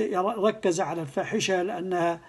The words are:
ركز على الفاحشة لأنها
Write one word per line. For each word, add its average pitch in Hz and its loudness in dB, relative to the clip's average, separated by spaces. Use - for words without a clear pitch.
ركز 196 2
على 165 -2
الفاحشة 180 0
لأنها 175 0